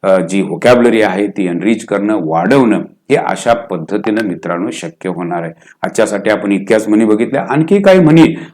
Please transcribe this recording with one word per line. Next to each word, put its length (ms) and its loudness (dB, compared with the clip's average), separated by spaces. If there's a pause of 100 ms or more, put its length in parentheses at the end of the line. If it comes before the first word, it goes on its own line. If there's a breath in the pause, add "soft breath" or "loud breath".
अ, 160 2
जी 220 -2
व्होकॅब्युलरी 600 2
आहे 260 -2
ती 200 -4
एनरिच 380 -2
करणं, 380 -2
वाढवणं, 580 2
हे 340 -6
अशा 380 -2
पद्धतीनं 720 -4
मित्रांनो 440 -6
शक्य 380 -10
होणार 340 -6
आहे. 80 -10 (320 soft breath)
आजच्यासाठी 460 -2
आपण 220 0
इतक्याच 360 0
म्हणी 180 2
बघितल्या, 440 0
आणखी 320 0
काही 180 6
म्हणी 360 6 (180 loud breath)